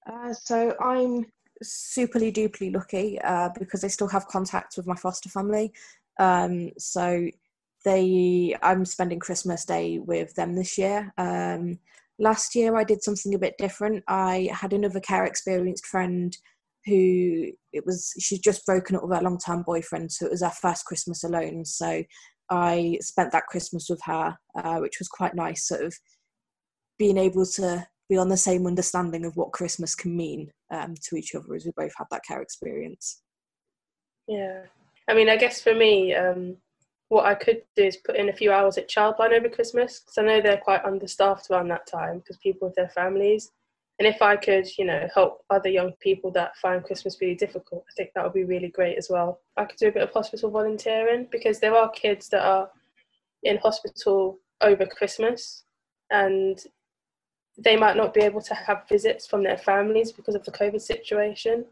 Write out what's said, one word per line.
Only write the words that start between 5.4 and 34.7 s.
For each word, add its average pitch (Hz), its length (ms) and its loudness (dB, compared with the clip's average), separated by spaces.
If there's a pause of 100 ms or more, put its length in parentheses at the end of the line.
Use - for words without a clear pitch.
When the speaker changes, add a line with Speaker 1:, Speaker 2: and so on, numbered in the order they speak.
Speaker 1:
Um, 180 580 2
so 175 520 -2 (540)
they, 180 760 4
I'm 185 240 4
spending 175 340 -4
Christmas 175 460 -6
Day 165 320 -2
with 165 380 -4
them 175 180 -4
this 185 240 -4
year. 202 400 -2
Um, 175 640 -4 (400)
last 214 360 0
year 226 200 2
I 220 80 2
did 208 200 0
something 202 300 -4
a 196 60 0
bit - 180 -2
different. 202 500 -4
I 185 460 0
had 190 180 -6
another 202 280 0
care 185 260 0
experienced 185 640 -4
friend 180 500 -2 (480)
who, 180 680 2 (220)
it 151 120 -6
was, 180 340 -6
she'd 190 220 -4
just - 240 0
broken 185 300 2
up - 80 -2
with 175 80 -4
her 175 100 0
long-term 175 420 -2
boyfriend, 165 480 -4
so - 140 -6
it - 60 -2
was 175 100 -2
our 175 80 0
first 175 360 -2
Christmas 170 400 -8
alone. 165 400 -4
So 165 380 -4 (460)
I 170 520 2
spent - 320 0
that 165 140 2
Christmas - 420 -8
with 170 160 -4
her, 160 320 -4 (180)
uh, 165 220 -4
which - 200 -6
was 180 120 -10
quite 175 260 -4
nice, 165 320 -4
sort - 160 -4
of 170 100 -8 (1040)
being 202 200 4
able 185 280 4
to 180 400 -2 (220)
be 190 100 4
on 185 120 4
the 190 80 4
same 180 280 2
understanding 175 600 -2
of 165 100 -8
what 170 160 -2
Christmas 170 420 -6
can 175 220 -6
mean, 156 360 -6 (200)
um, 165 320 -8
to - 140 -8
each - 180 -10
other, 160 180 -10
as 160 120 -8
we 170 100 -8
both 151 220 -6
had - 140 -12
that - 140 -8
care - 160 -10
experience. - 800 -12 (1080)
Speaker 2:
Yeah. 190 340 -8 (480)